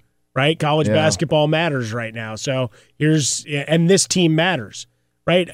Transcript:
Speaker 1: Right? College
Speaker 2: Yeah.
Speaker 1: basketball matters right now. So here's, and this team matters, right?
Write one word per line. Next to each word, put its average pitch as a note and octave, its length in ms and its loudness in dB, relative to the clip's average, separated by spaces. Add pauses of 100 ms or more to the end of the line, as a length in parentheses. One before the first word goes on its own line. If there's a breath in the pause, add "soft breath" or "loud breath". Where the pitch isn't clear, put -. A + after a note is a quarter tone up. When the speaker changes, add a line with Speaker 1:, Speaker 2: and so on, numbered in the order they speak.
(360)
Speaker 1:
Right? D3+ 240 0
College D3+ 300 0
Speaker 2:
Yeah. G#2+ 60 2
Speaker 1:
basketball D#3 520 2
matters D3+ 460 -2
right A2+ 200 -8
now. A2 220 -10
So C3 340 -4 (300 soft breath)
here's, D3+ 460 0
and D#3+ 440 0
this F#3+ 160 4
team E3 300 2
matters, D#3+ 520 -2 (380)
right? F3 280 2